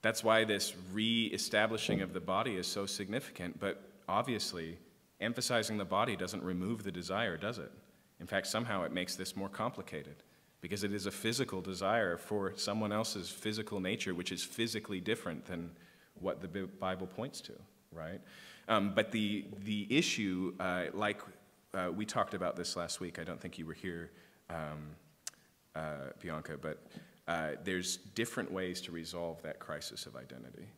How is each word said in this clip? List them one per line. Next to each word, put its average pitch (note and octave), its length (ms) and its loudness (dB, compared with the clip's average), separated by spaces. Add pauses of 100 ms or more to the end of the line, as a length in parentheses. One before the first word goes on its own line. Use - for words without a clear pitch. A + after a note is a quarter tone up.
That's A2 200 4
why A2 220 10
this G2+ 300 2 (180)
re-establishing A2 1080 4
of F2+ 100 -2
the F2+ 80 -2
body G2 360 2
is F2+ 100 0
so G2+ 200 -2
significant, F#2+ 720 -4
but F#2+ 240 -2 (260)
obviously, F#2+ 680 0 (420)
emphasizing A2 580 2
the G2 60 0
body G2+ 320 4
doesn't F#2 260 -2
remove F#2 420 0
the F#2+ 80 -2
desire, F2+ 460 0
does A2 200 -2
it? D2 140 -10 (480)
In F2 60 -10
fact, G2 200 2
somehow A2 380 2
it - 80 -2
makes F2+ 240 0
this - 180 -4
more G2 140 -2
complicated, F#2 680 -4 (440)
because F#2 240 -2
it G2+ 80 2
is G2+ 140 0
a G2 40 2
physical A2+ 520 0
desire F#2+ 560 4
for G2 380 0
someone G#2 360 2
else's G#2 380 0
physical G#2+ 500 -2
nature, F#2+ 340 0
which F2+ 180 -2
is F2+ 100 -2
physically G#2+ 580 -2
different F2+ 460 -2
than E2+ 240 -4 (500)
what F2+ 200 0
the F#2 80 -6
Bi-, F#2+ 140 -2 (180)
Bible F#2 260 0
points - 360 -6
to, - 100 -14 (400)
right? E2 280 -6 (480)
Um, G2+ 260 6
but G#2+ 160 6
the, G#2+ 340 2 (200)
the G#2 260 0
issue, G2 720 4
uh, F2+ 320 2
like, G#2 280 0 (540)
uh, F2+ 200 0
we G#2 120 -2
talked G#2 280 0
about F2+ 220 0
this E2+ 200 -2
last E2+ 240 -2
week, F2 180 -6
I E2 60 -4
don't E2 160 -6
think - 180 -8
you D#2+ 80 -6
were D#2+ 80 -6
here, E2+ 360 -6 (400)
um, D2+ 360 -4 (880)
uh, D2+ 360 -4 (100)
Bianca, D#2 400 -4
but, D2+ 260 -6 (400)
uh, D#2+ 260 0 (120)
there's F#2 320 0
different - 560 -2
ways F2+ 300 0
to E2+ 100 -8
resolve E2 500 -4
that D#2 160 -6
crisis - 480 -8
of - 80 -14
identity. B1+ 520 -12 (100)